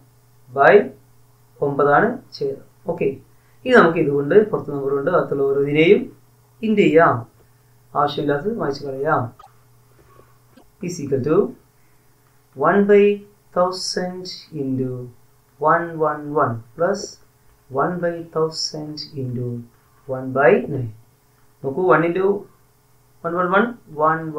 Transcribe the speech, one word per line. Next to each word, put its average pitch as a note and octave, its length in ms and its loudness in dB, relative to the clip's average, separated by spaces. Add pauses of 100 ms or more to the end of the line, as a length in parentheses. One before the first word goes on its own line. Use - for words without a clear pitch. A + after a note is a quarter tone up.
(560)
by C#3+ 160 8 (960)
ഒമ്പതാണ് C#3+ 420 2 (280)
ഛേദം. C3+ 280 -8 (260)
ഓക്കെ, D#3+ 180 -4 (560)
ഇനി B3+ 140 2
നമുക്ക് E3+ 260 4
ഇതുകൊണ്ട് C#3+ 300 0 (160)
പുറത്ത് D3+ 240 -6
number C#3 220 -4
കൊണ്ട് C#3 200 -2
അകത്തുള്ള C#3+ 340 -2
ഓരോന്നിനെയും D3+ 500 4 (680)
int G#3 180 4
ചെയ്യാം. D#3 320 6 (840)
ആവശ്യമില്ലാത്തത് D3 600 -2
മായ്ച്ച് C#3+ 260 -6
കളയാം. C#3 360 -2 (1600)
Is - 180 -10
equal C3+ 260 -2
to E3+ 80 2 (1300)
one G3+ 220 4
by G3+ 120 6 (540)
thousand F3+ 720 -4 (360)
into C3 280 -4 (840)
one E3+ 160 0 (220)
one D3+ 120 -8 (220)
one A#2 120 -2 (200)
plus G3 240 -2 (840)
one F3+ 220 -2
by E3+ 100 -2 (220)
thousand D#3 600 -6 (260)
into B2 260 -6 (680)
one C3 120 -8 (100)
by D3+ 140 8 (220)
nine. A2+ 200 -6 (680)
നോക്കൂ, C#3 200 -4 (120)
one D#3+ 140 4
into F#3 180 0 (960)
one E3+ 160 -6
one F3+ 160 -2
one, A3+ 120 2 (420)
one D#3+ 120 -2 (160)